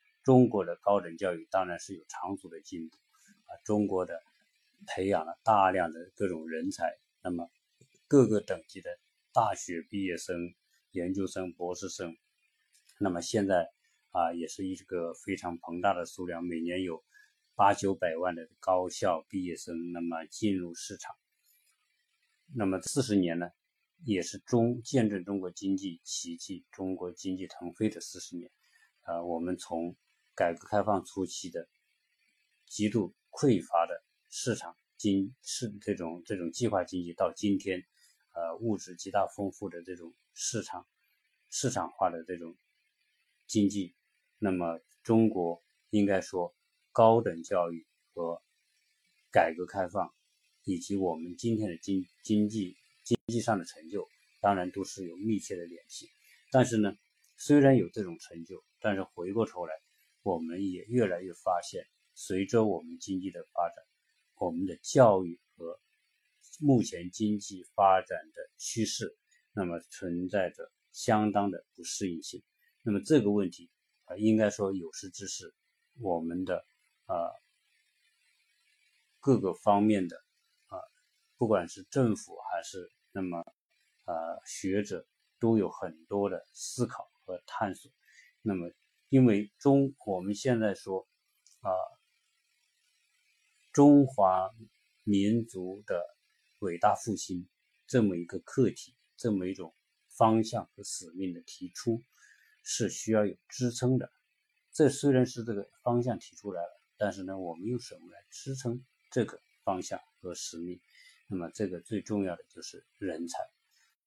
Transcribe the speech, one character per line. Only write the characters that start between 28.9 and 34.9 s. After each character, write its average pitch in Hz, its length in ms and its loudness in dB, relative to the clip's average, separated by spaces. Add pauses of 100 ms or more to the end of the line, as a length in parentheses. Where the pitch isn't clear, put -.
呃， 85 220 -6
我 85 140 -4
们 90 180 -4
从 87 380 -6 (400)
改 85 180 2
革 - 140 -16
开 101 160 2
放 95 220 0
初 95 200 -6
期 - 240 -10
的 85 200 -10 (960)
极 107 240 -2
度 104 260 0 (160)
匮 113 340 4
乏 85 220 2
的 - 160 -8 (260)
市 - 260 -4
场 87 200 -12 (220)